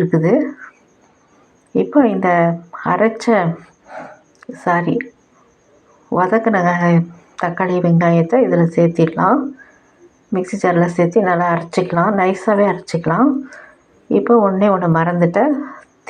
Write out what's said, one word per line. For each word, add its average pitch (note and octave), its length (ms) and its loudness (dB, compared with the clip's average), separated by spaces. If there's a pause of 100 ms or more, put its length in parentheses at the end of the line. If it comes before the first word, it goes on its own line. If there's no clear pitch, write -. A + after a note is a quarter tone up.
இருக்குது. E3+ 340 2 (1500)
இப்போ D4 160 2 (140)
இந்த F#3+ 140 0 (640)
அரைச்ச, G3+ 640 0 (1040)
சாரி, E3+ 340 -2 (1200)
வதக்குன G#3+ 400 0 (840)
தக்காளி F3+ 340 -4 (120)
வெங்காயத்தை E3+ 580 2
இதுல F3 180 2 (140)
சேர்த்திடலாம். E3+ 640 2 (920)
மிக்ஸி F#3 280 -6
ஜார்ல F3 320 2
சேர்த்து F3 320 2
நல்லா F3 280 0
அரைச்சிக்கலாம், F3 680 -2
நைஸாவே F#3+ 500 0
அரைச்சிக்கலாம். F3 580 0 (920)
இப்போ A3 160 2 (120)
ஒண்ணே F#3+ 280 2
ஒண்ணு F3+ 140 0 (100)
மறந்துட்டேன், F3 540 0 (580)